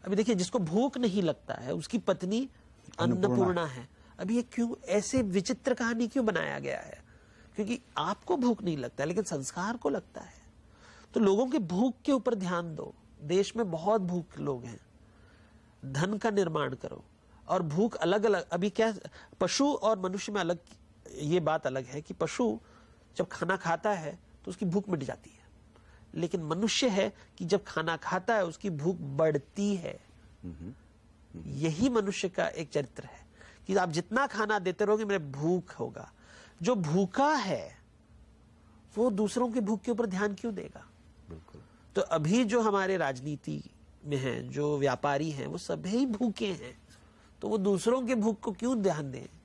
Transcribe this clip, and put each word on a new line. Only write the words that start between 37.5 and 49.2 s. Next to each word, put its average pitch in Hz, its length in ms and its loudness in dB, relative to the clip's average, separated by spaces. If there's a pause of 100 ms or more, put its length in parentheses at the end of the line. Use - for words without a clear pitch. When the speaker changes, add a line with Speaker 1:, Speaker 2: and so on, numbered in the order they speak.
Speaker 1:
वो 240 140 4
दूसरों 214 400 0
की 247 80 0
भूख 208 220 0
के 240 100 -4
ऊपर 233 140 0
ध्यान 196 280 -2
क्यों 214 220 -6
देगा? - 300 -12 (440)
Speaker 2:
बिल्कुल। 80 320 -18 (340)
Speaker 1:
तो - 60 2
अभी 165 420 2
जो 233 180 2
हमारे 196 360 2
राजनीति 147 640 -4 (420)
में 147 120 -2
हैं, 123 320 -4
जो 147 280 0
व्यापारी 143 540 0
हैं, 139 160 -6
वो 160 100 -6
सभी 185 480 -2
भूखे 214 480 -2
हैं, 127 280 -12 (600)
तो - 60 -4
वो 220 100 2
दूसरों 208 480 2
के 254 100 0
भूख 214 240 2
को 226 120 -4
क्यों 226 300 -2
ध्यान 156 300 0
दें? 127 340 -12